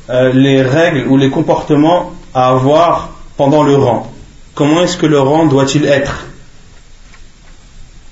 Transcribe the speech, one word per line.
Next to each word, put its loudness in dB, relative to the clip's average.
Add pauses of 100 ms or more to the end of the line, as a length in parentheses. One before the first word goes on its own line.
euh, 0
les 2
règles 0
ou 2
les 2
comportements 0 (220)
à 2
avoir 0 (260)
pendant 2
le 2
rang ? -2 (420)
Comment 0
est-ce -2
que 0
le 2
rang 2
doit-il 0
être ? -2 (1900)